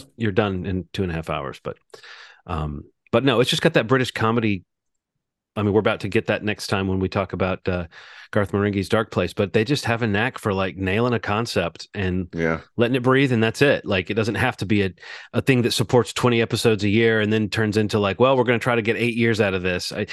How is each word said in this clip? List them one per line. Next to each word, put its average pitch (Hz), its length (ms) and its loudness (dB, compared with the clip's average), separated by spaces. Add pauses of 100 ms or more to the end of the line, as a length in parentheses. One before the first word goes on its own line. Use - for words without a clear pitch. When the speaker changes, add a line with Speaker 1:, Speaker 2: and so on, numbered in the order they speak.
(180)
Speaker 1:
you're 110 140 -2
done 95 340 0
in 92 260 -4
two 101 120 -4
and 90 60 -4
a 82 40 -4
half 80 160 -6
hours. 69 340 -6
But, - 140 -8 (680)
um, 78 380 -6 (280)
but 120 120 4
no, 123 160 4
it's 131 100 2
just 165 120 0
got 165 120 2
that 117 120 4
British 127 240 2
comedy. 110 540 0 (920)
I 107 60 -2
mean, 101 100 2
we're 107 80 4
about 95 200 2
to 110 80 -6
get 107 180 0
that 107 180 0
next 104 220 -4
time 98 220 0
when 95 100 0
we 95 100 0
talk 98 240 -2
about, 92 360 -2
uh, 90 180 -4 (460)
Garth 101 180 0
Marenghi's 101 380 0
Dark 110 240 0
Place, 90 200 -2
but 101 200 -2
they 110 100 2
just 135 220 -2
have 117 180 0
a 120 60 0
knack 107 320 -2
for, 107 120 -2
like, 95 240 -2
nailing 98 360 0
a 113 80 0
concept 104 720 -2
and 92 400 -2
Speaker 2:
Yeah. 80 280 -2 (140)
Speaker 1:
letting 120 200 2
it 123 80 -4
breathe, 131 260 4
and 117 100 2
that's 110 220 0
it. 139 240 2
Like, 98 240 -2
it 104 40 -6
doesn't 107 200 0
have 104 220 0
to 104 100 -6
be 101 160 2
a, 95 100 -2 (400)
a 117 80 -2
thing 123 220 2
that 113 80 0
supports 117 420 2
twenty 117 300 2
episodes 110 400 0
a 107 60 0
year 113 320 2
and 104 120 0
then 107 160 0
turns 107 280 -2
into, 107 240 0
like, 101 180 0
"Well, 131 180 4
we're 127 60 4
gonna 117 160 2
try 123 160 0
to 117 80 0
get 107 140 0
eight 117 180 -2
years 117 260 2
out 98 140 2
of 92 80 -4
this." 90 300 -4
I, 104 200 -6